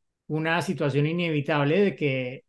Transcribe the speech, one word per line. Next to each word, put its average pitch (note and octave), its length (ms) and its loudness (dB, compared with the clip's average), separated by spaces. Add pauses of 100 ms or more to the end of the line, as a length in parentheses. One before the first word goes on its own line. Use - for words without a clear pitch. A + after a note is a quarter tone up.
(260)
una D#3+ 360 0
situación D3 440 0
inevitable D#3 760 0
de G3 160 2
que C3 520 -4